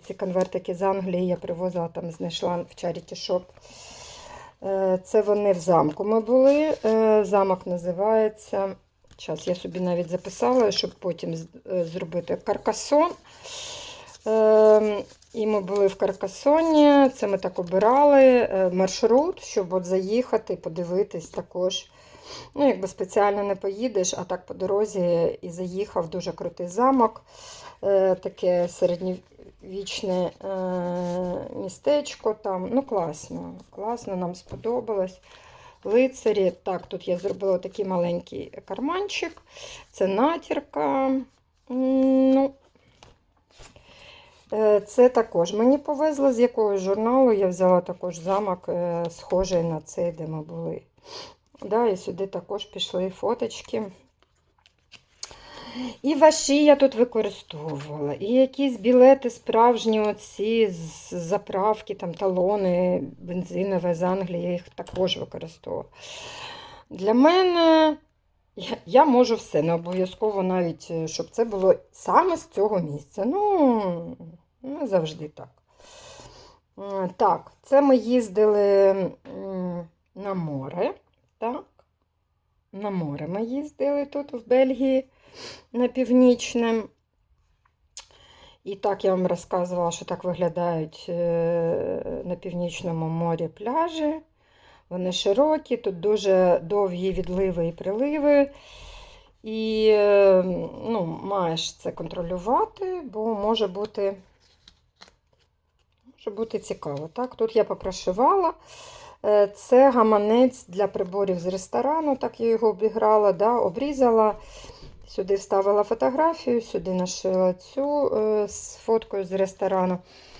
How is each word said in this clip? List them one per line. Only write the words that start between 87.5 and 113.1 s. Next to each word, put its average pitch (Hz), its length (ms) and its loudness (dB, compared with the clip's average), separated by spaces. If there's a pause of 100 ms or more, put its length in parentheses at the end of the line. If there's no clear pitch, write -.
І 196 100 -10
так 196 300 -4
я 190 60 4
вам 185 160 2
розказувала, 175 640 -2
що 170 140 -8
так 180 200 -8
виглядають, 175 840 -4
е, 170 1160 -2
на 180 100 -6
Північному 175 760 -6
морі 165 400 -4
пляжі. 311 640 -4 (760)
Вони 180 220 -6
широкі, 277 640 0
тут 185 240 -6
дуже 185 640 4
довгі 185 500 -2
відливи 180 540 -2
і 165 60 -4
приливи. 277 800 2 (920)
І, 220 480 0
е, 202 520 6 (460)
ну, 170 340 -4
маєш 196 500 -4
це - 200 -10
контролювати, 240 1080 -4 (120)
бо 214 220 -4
може 214 320 -2
бути, 202 500 -6 (1900)
може 214 300 -14
бути 226 220 -6
цікаво. 156 540 -8
Так, 254 220 -8
тут 226 220 -2
я 208 80 4
попрошивала. 220 880 0 (720)
Е, 208 220 6
це 262 440 4
гаманець 220 800 2
для 190 180 -2
приборів 190 520 -2
з 170 80 -6
ресторану, 262 680 -2
так 233 240 -8
я 226 80 0
його 226 200 2
обіграла, 214 640 2